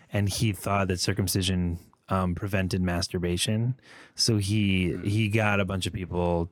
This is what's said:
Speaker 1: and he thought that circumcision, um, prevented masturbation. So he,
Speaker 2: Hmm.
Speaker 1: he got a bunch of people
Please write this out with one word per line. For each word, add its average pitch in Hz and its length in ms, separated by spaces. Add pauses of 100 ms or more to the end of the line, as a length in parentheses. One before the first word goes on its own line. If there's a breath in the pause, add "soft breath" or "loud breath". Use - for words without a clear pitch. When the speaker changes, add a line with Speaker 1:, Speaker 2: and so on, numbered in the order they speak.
(120 loud breath)
Speaker 1:
and 101 180
he 110 220
thought 98 380
that 90 100
circumcision, 90 800 (280)
um, 92 280
prevented 95 480
masturbation. 90 880 (400 loud breath)
So 113 240
he, 95 540
Speaker 2:
Hmm. 87 120
Speaker 1:
he 107 240
got 104 320
a 98 60
bunch 92 220
of 85 60
people 87 580